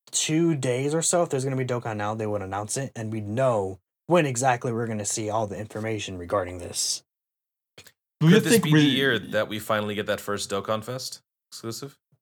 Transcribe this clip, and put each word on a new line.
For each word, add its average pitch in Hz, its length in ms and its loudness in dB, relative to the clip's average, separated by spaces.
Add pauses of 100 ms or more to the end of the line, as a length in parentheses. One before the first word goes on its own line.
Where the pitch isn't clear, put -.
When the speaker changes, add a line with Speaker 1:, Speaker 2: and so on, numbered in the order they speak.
(100)
Speaker 1:
two 165 440 2
days 135 400 0
or 165 80 0
so, 175 200 2
if 165 60 0
there's 135 160 -2
gonna 135 120 -2
be 131 100 0
Dokkan 120 300 -2
Now, 104 180 -4
they 110 120 -4
would 104 160 -2
announce 98 360 -6
it, 135 180 -6
and 110 160 -6
we'd 110 160 -6
know 107 500 0 (280)
when 170 180 6
exactly 123 480 0
we're 117 140 -4
gonna 107 180 -4
see 107 240 -4
all 107 180 0
the 98 120 -8
information 107 600 -6
regarding 90 400 -2
this. - 440 -6 (1160)
Speaker 2:
Do 156 80 8
you 180 60 12
Speaker 3:
Could 220 100 8
this 160 100 2
Speaker 2:
think 214 100 6
Speaker 3:
be 156 80 2
Speaker 2:
we 151 80 8
Speaker 3:
the 147 60 8
year 135 320 2
that 104 300 -2
we 107 100 -6
finally 104 360 -2
get 101 120 -4
that 101 140 0
first 101 300 -6
Dokkan 107 320 -2
Fest - 380 -10 (300)
exclusive? 117 480 -12 (240)